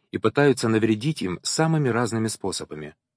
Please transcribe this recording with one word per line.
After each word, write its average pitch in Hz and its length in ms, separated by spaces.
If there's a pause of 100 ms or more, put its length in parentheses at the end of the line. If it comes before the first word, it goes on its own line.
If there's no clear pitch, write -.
(120)
и 113 80
пытаются 127 500
навредить 110 540
им 90 180
самыми 160 480
разными 113 380
способами. 82 680 (220)